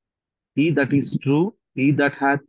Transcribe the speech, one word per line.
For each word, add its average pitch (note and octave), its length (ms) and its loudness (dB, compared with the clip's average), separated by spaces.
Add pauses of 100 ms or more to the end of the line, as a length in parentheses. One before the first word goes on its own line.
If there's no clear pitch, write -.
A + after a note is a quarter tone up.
(560)
he D3+ 140 2
that C#3+ 220 0
is C3+ 300 -2
true, D#3 320 0 (200)
he C3+ 180 0
that C#3+ 220 0
hath C#3 340 0